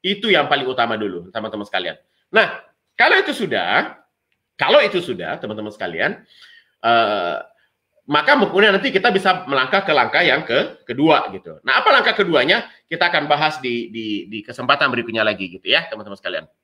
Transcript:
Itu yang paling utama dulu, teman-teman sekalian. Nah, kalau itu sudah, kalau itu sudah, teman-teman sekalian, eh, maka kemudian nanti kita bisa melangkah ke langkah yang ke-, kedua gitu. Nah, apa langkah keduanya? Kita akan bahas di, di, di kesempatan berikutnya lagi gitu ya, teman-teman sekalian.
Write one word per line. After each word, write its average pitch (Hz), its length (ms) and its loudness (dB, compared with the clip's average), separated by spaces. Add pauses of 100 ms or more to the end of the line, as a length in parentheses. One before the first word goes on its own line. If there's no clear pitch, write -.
Itu 202 240 -4
yang 151 220 2
paling 135 180 0
utama 113 320 -2
dulu, 90 320 -6
teman-teman 107 320 -8
sekalian. 90 320 -6 (380)
Nah, 202 260 2 (380)
kalau 330 240 4
itu 311 100 -4
sudah, 127 720 -2 (560)
kalau 226 240 4
itu 196 180 0
sudah, 85 380 -8
teman-teman 107 320 -10
sekalian, 98 560 -6 (560)
eh, 104 560 2 (680)
maka 151 320 4
kemudian 196 360 4
nanti 202 200 0
kita 196 160 2
bisa 190 400 0
melangkah 139 360 2
ke 160 80 0
langkah 135 320 2
yang 135 160 2
ke-, - 440 -2
kedua 143 480 2
gitu. 82 280 -16
Nah, - 200 2
apa 415 120 4
langkah 233 240 2
keduanya? 185 480 2 (240)
Kita 170 240 0
akan 147 160 -2
bahas 151 320 0
di, 120 320 -6
di, 113 140 -8 (180)
di 104 160 -12
kesempatan 139 480 0
berikutnya 113 320 -2
lagi 98 320 -2
gitu 92 160 -12
ya, 160 160 2
teman-teman 104 320 -14
sekalian. 90 280 -10 (180)